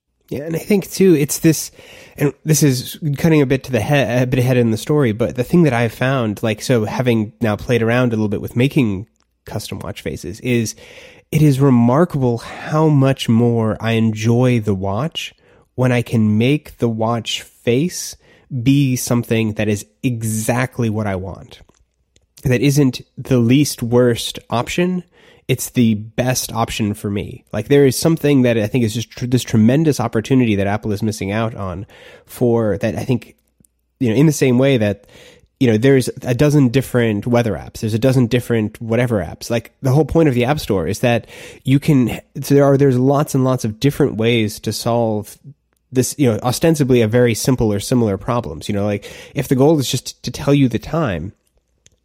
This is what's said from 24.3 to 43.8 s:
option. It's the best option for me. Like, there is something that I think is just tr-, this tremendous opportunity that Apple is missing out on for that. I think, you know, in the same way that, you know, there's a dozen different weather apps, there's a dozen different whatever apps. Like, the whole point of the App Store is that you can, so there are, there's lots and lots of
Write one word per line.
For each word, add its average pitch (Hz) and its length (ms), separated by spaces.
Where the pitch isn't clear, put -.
option. 180 540
It's - 220
the 113 240
best 120 580
option 113 400
for - 160
me. - 420
Like, - 160
there 143 180
is 127 140
something 147 440
that 120 140
I 104 100
think 123 180
is 107 80
just 117 180
tr-, - 140
this 123 180
tremendous 127 560
opportunity 117 560
that 98 100
Apple 104 280
is 101 100
missing 107 280
out 113 220
on 95 320
for 117 520
that. 107 180
I 98 80
think, 120 320
you 123 100
know, 110 60
in 143 100
the 156 60
same 131 260
way 135 200
that, 104 280
you 127 80
know, 110 100
there's 135 300
a 127 120
dozen 143 360
different 117 580
weather 117 280
apps, 113 260
there's 107 120
a 117 60
dozen 127 280
different 113 540
whatever 117 360
apps. - 320
Like, - 320
the 131 100
whole 147 140
point 160 240
of 127 40
the 120 120
App 151 160
Store 90 260
is 101 120
that 120 280
you 135 120
can, 127 440
so 139 140
there 143 80
are, 139 140
there's 135 200
lots 139 380
and 131 80
lots 131 220
of 110 160